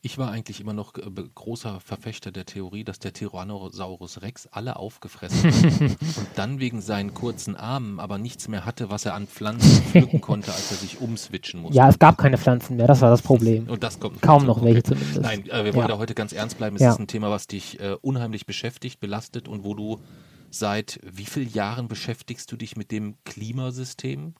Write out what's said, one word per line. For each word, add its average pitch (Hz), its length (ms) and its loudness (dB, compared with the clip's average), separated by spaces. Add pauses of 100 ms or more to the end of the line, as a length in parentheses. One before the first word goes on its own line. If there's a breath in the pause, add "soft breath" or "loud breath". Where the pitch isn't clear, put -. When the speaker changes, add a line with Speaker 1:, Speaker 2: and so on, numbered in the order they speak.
Speaker 1:
Ich 135 140 -10
war 127 140 -4
eigentlich 110 280 -12
immer 107 120 -10
noch, 104 260 -10
äh, - 120 -14
be-, 95 220 -14
großer 113 460 -12
Verfechter - 540 -14
der 95 120 -14
Theorie, 98 380 -12
dass 98 160 -14
der 95 140 -12
Tyrannosaurus 92 1080 -12
Rex 113 280 -16
alle 117 240 -10
aufgefressen - 800 0
hat - 280 6
Speaker 2:
<laughs> - 0 -
Speaker 1:
und 147 540 -2
dann 120 240 -6
wegen 120 220 -4
seinen 101 340 -6
kurzen 107 400 -8
Armen 113 460 -8
aber 101 180 -8
nichts 117 300 -12
mehr 104 180 -8
hatte, 117 240 -8
was 104 160 -6
er 101 80 -6
an 101 140 -10
Pflanzen - 560 6
pflücken 156 360 4
Speaker 2:
<laughs> - 0 -
Speaker 1:
konnte, 101 320 -6
als - 200 -6
er 98 60 -6
sich 95 220 -12
umswitchen 110 600 -10
musste. 151 140 2
Speaker 2:
Ja, 131 120 10
es - 120 8
gab 165 180 10
keine 131 180 4
Pflanzen 123 400 0
mehr, 117 120 4
das 135 120 8
war 123 100 8
das 120 120 6
Problem. 113 460 4
Speaker 1:
Und 113 160 -4
das - 160 -8
kommt - 160 -8
noch - 60 -6
Speaker 2:
Kaum 151 180 10
Speaker 1:
dazu. 139 80 2
Speaker 2:
noch 110 100 4
Speaker 1:
Okay. 117 80 2
Speaker 2:
welche 117 160 8
zumindest. 139 400 -2
Speaker 1:
Nein, 107 260 -4
äh, 113 160 -4
wir 104 100 -2
wollen 120 140 2
Speaker 2:
Ja. 110 60 0
Speaker 1:
da 101 40 -6
heute 110 160 -6
ganz 107 180 -6
ernst 110 260 -8
bleiben. 107 160 -4
Es 101 80 2
Speaker 2:
Ja. 123 80 8
Speaker 1:
ist 113 80 2
ein 104 80 -8
Thema, 107 240 -6
was 101 160 -4
dich, - 320 -12
äh, 98 240 -6
unheimlich 120 420 -6
beschäftigt, - 540 -12
belastet 104 480 -12
und 104 160 -12
wo 101 120 -8
du 107 260 -10 (500 soft breath)
seit 104 480 -6 (100)
wie 98 180 -16
vielen 123 260 -8
Jahren 110 340 -4
beschäftigst - 640 -12
du 113 60 -12
dich 113 200 -14
mit 104 140 -12
dem 107 240 -8 (100)
Klimasystem? 127 1160 -10